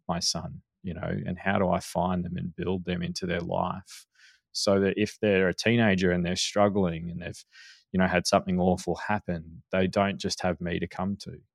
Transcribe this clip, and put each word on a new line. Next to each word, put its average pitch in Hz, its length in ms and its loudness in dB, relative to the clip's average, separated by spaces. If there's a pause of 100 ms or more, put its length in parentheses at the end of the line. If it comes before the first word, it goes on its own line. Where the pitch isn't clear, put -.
my 85 100 -2
son?" 87 440 -4 (200)
You 85 120 -8
know, 85 180 -4 (140)
and 92 100 -6
how 98 220 0
do 95 100 2
I 87 120 0
find 90 440 -2
them 87 120 -6
and 90 180 -6
build 90 300 -4
them 87 180 -2
into 90 240 -6
their 87 140 -2
life - 640 -6 (460)
so 98 280 2
that 98 160 4
if 104 240 0
they're 95 280 4
a 87 60 0
teenager 101 580 4
and 87 120 2
they're 90 120 0
struggling 95 720 2
and 87 100 -10
they've, - 240 -12 (460)
you 92 80 0
know, 92 80 4
had 90 200 2
something 92 340 2
awful 90 340 2
happen, 82 680 -6 (100)
they 95 160 2
don't 98 300 2
just - 240 -6
have 90 180 -2
me 87 180 -4
to 90 80 -2
come 95 360 -4
to. 87 100 -12 (220)